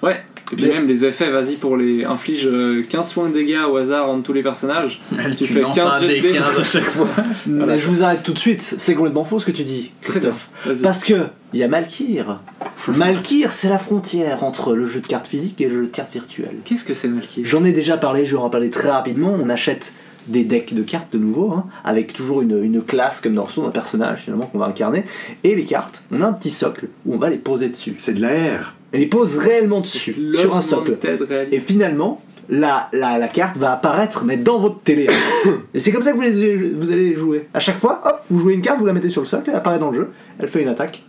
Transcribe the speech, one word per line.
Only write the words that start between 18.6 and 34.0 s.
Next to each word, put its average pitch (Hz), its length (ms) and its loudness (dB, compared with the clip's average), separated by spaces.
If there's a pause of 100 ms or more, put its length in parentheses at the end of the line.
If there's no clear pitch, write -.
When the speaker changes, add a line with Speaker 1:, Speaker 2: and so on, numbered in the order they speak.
Speaker 2:
très - 200 -2
rapidement. 135 500 0
On 123 80 -2
achète - 440 -4 (360)
des 117 160 2
decks 117 300 0
de 110 80 0
cartes - 300 -6
de 117 60 -2
nouveau, 120 340 0
hein, 185 120 -2 (200)
avec 110 280 -2
toujours 135 300 -2
une, 107 200 2
une 110 200 2
classe 127 380 -2
comme 110 140 0
dans 104 80 0
Hearthstone, 151 240 -4
un 120 40 -4
personnage 113 520 -4
finalement 117 240 -6
qu'on - 120 -6
va 101 80 0
incarner. 113 380 -2 (400)
Et 196 100 6
les 170 100 0
cartes, - 380 -6 (100)
on - 80 0
a 185 60 4
un 220 60 2
petit - 200 -6
socle - 340 -4 (200)
où 120 80 -2
on 113 40 -2
va 151 120 0
les 156 80 -2
poser 131 300 -2
dessus. 113 300 -8
Speaker 4:
C'est 113 160 -2
de 101 80 -2
la 117 60 0
R. 151 460 -2 (200)
Speaker 2:
On 139 40 0
les 139 80 4
pose 185 320 2
réellement 208 420 4
dessus, 151 340 -6 (200)
Speaker 1:
C'est 165 80 4
Speaker 2:
sur 185 120 4
un 180 60 4
socle. 139 320 0 (100)
Speaker 1:
l'augmented - 260 0
reality. 135 280 0
Speaker 2:
Et 131 40 2
finalement, 190 600 2 (300)
la, 139 420 2
la, 127 260 0
la 117 100 0
carte 180 280 -2
va 135 160 0
apparaître, 165 520 0